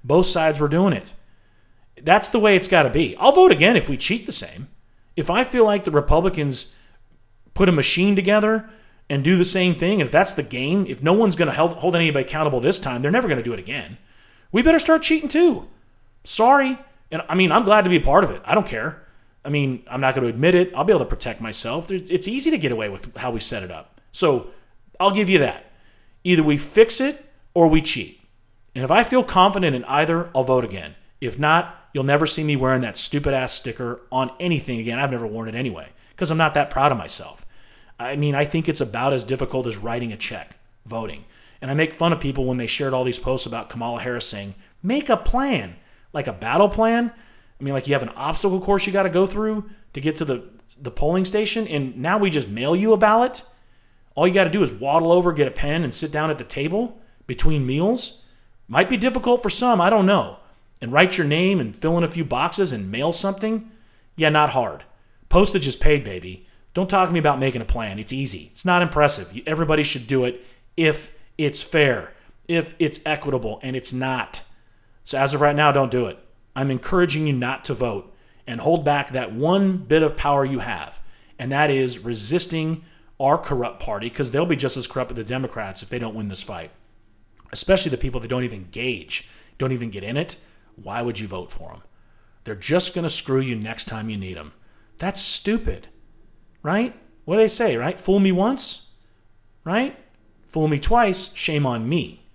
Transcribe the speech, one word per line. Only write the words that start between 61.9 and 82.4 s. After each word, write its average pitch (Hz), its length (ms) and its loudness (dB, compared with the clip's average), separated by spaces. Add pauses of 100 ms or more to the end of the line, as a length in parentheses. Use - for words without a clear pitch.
in 170 60 2
a 156 40 -2
few 165 160 -6
boxes 151 460 -2
and 104 200 -6
mail 131 200 -2
something? 196 600 -4 (460)
Yeah, 156 120 2
not 151 220 4
hard. 110 340 -4 (440)
Postage 190 380 4
is 131 100 -4
paid, 143 280 6
baby. 92 420 -12 (280)
Don't 185 160 -2
talk 185 180 4
to 170 40 -2
me 175 60 2
about 147 200 2
making 127 240 -2
a - 20 -8
plan. 107 340 -4
It's 107 140 -10
easy. 120 400 -8
It's - 120 -12
not 175 180 4
impressive. 147 500 2
You, 120 140 -12
everybody 156 360 0
should 131 240 -4
do 127 180 0
it 123 200 -6 (320)
if 156 360 0 (260)
it's 147 240 -4
fair, 135 500 0 (340)
if 165 320 -4
it's 151 260 -2
equitable, 131 580 -4
and 131 120 -8
it's 131 180 -4
not. 127 500 -6 (640)
So - 140 -6
as 135 160 2
of 143 60 -2
right 147 160 4
now, 147 160 4
don't 135 180 2
do 123 160 0
it. 90 120 -10 (380)
I'm 139 140 -2
encouraging 156 560 0
you 147 60 0
not 131 340 -4
to 143 80 -4
vote 110 400 -6 (320)
and 120 140 -10
hold 165 240 0
back 143 260 0
that 127 220 -6
one 185 460 0
bit 151 240 2
of 151 140 0
power 143 280 2
you 131 160 -4
have, 92 380 -10 (400)
and 127 140 -8
that 147 180 2
is 131 280 0
resisting 160 840 -4 (360)